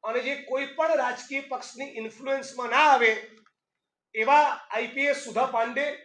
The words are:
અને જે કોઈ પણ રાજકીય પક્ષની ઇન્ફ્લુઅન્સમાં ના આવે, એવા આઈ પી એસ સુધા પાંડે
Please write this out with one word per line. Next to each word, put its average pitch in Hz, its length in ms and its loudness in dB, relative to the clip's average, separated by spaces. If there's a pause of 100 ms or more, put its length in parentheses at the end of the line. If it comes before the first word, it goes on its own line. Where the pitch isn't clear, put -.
અને 233 200 -2
જે 269 100 -4 (120)
કોઈ 269 220 -4 (100)
પણ 320 240 2
રાજકીય 269 480 -6
પક્ષની 262 520 -10
ઇન્ફ્લુઅન્સમાં 247 720 -6
ના 302 160 6
આવે, 240 220 6 (1040)
એવા 277 320 6
આઈ 240 480 -4
પી 277 160 0
એસ 277 140 -2
સુધા 240 280 0
પાંડે 240 320 -2 (200)